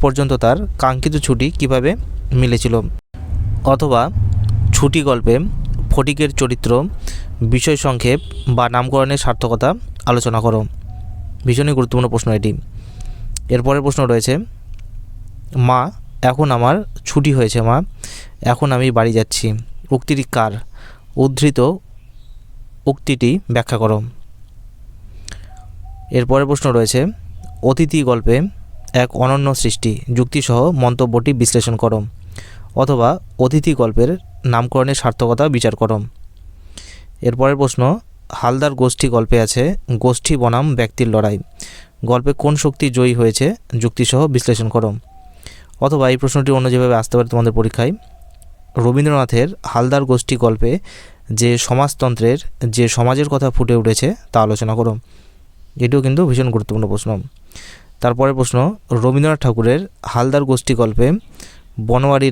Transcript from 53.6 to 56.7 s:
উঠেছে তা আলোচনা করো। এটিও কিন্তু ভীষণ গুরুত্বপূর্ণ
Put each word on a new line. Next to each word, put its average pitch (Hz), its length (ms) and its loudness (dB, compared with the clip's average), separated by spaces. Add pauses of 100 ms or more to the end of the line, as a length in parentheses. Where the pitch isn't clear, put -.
উঠেছে 113 260 2 (240)
তা 120 140 0
আলোচনা 107 340 0
করো। 117 140 0 (880)
এটিও 127 220 2
কিন্তু 139 240 2
ভীষণ 127 240 2
গুরুত্বপূর্ণ 110 380 -2